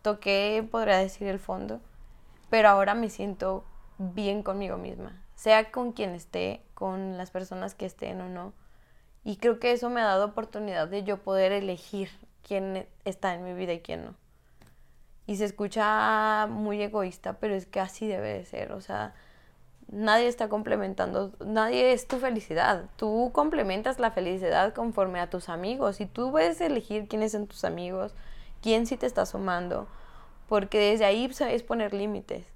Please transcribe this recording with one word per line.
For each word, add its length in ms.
Toqué, 680
podría 280
decir, 300
el 120
fondo, 420
pero 200
ahora 260
me 140
siento 540
bien 460
conmigo 340
misma. 460
Sea 360
con 200
quien 240
esté, 460
con 440
las 140
personas 440
que 100
estén 360
o 80
no. 240
Y 140
creo 220
que 120
eso 180
me 120
ha 40
dado 200
oportunidad 600
de 160
yo 200
poder 280
elegir 580
quién 440
está 300
en 80
mi 100
vida 200
y 80
quién 240
no. 100
Y 100
se 100
escucha 1040
muy 340
egoísta, 580
pero 140
es 120
que 140
así 280
debe 260
de 120
ser. 260
O 100
sea, 320
nadie 400
está 220
complementando, 840
nadie 480
es 140
tu 100
felicidad. 680
Tú 380
complementas 680
la 120
felicidad 640
conforme 460
a 100
tus 200
amigos. 520
Y 40
tú 260
puedes 300
elegir 460
quiénes 240
son 160
tus 160
amigos, 500
quién 260
sí 100
te 80
está 200
sumando. 640
Porque 320
desde 260
ahí, 220
pues, 140
es 220
poner 300
límites. 520